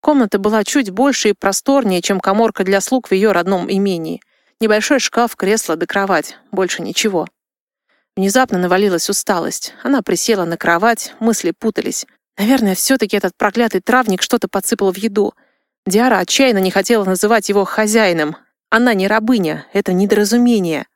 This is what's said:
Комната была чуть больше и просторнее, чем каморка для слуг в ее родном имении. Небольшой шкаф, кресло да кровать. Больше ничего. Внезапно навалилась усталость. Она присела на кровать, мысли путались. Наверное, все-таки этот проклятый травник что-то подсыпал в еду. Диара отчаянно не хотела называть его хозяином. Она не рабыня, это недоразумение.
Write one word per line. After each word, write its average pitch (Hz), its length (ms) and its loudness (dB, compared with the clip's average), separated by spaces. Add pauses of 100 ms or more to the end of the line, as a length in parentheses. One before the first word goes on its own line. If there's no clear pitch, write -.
Комната 277 360 2
была 214 260 0
чуть 247 260 -2
больше 226 400 0
и 202 40 0
просторнее, 196 680 0
чем 190 180 -2
каморка 208 440 0
для 196 180 0
слуг 254 260 -2
в - 40 0
ее 196 200 2
родном 180 380 0
имении. 185 500 -2 (420)
Небольшой 214 360 2
шкаф, - 380 -2
кресло 196 400 -2
да 165 100 -4
кровать. 196 500 -2 (160)
Больше 190 300 -2
ничего. 175 440 -2 (880)
Внезапно 196 440 0
навалилась 180 500 0
усталость. - 640 -4 (100)
Она 254 200 0
присела 196 420 0
на 165 140 -4
кровать, 196 600 0
мысли 220 400 0
путались. - 480 -4 (300)
Наверное, 214 380 2
все-таки 226 420 0
этот 196 220 -2
проклятый 220 420 0
травник 220 400 0
что-то - 280 -2
подсыпал 196 440 -2
в 190 60 -8
еду. 202 340 -2 (540)
Диара 220 320 2
отчаянно 220 400 0
не 185 120 0
хотела 202 340 0
называть 208 440 0
его 202 160 2
хозяином. 190 720 0 (320)
Она 240 240 2
не 190 160 0
рабыня, 214 640 0
это 190 220 0
недоразумение. 208 1000 2